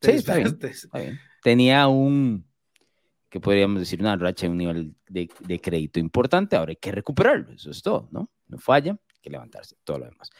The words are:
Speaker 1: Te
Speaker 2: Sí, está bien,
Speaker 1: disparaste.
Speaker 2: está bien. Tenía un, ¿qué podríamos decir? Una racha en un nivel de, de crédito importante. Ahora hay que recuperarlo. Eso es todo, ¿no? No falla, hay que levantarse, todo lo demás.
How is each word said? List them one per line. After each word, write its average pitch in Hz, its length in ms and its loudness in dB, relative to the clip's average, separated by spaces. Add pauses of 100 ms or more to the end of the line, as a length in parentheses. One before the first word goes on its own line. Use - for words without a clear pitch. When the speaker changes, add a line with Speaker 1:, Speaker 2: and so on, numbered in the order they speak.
Speaker 1:
Te - 120 4
Speaker 2:
Sí, 285 40 6
está 220 200 0
bien, 131 120 2
Speaker 1:
disparaste. - 380 -8
Speaker 2:
está - 140 -12
bien. 139 200 -10 (220)
Tenía 127 460 6
un, 135 580 2 (840)
¿qué 92 120 -10
podríamos 98 380 2
decir? 87 220 -6
Una 104 160 0
racha 87 300 -2
en 87 60 -2
un 87 60 -2
nivel 82 360 -6 (120)
de, 87 220 -8 (120)
de 90 200 -8
crédito 82 400 -4
importante. 127 560 0
Ahora 80 140 -2
hay 80 60 -10
que - 140 -12
recuperarlo. 135 600 0
Eso - 180 -18
es 73 120 -16
todo, - 280 -4
¿no? - 200 -10 (180)
No - 80 -16
falla, 143 360 0
hay - 280 -14
que - 80 -20
levantarse, - 560 -18
todo 73 140 -6
lo 62 80 -12
demás. - 340 -20